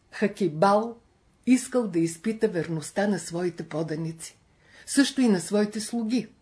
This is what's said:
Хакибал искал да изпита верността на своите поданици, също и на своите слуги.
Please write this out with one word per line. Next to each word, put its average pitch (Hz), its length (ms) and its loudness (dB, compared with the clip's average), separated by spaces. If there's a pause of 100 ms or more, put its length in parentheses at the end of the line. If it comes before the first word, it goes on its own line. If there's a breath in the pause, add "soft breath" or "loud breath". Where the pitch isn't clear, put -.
(100)
Хакибал 202 880 2 (500)
искал 247 420 2
да 170 100 -2
изпита 214 500 0
верността 165 580 -2
на 196 120 0
своите 170 500 -6
поданици, 160 680 -6 (480 soft breath)
също - 340 2
и 247 80 4
на 185 120 4
своите 208 400 -2
слуги. 233 480 -2 (140)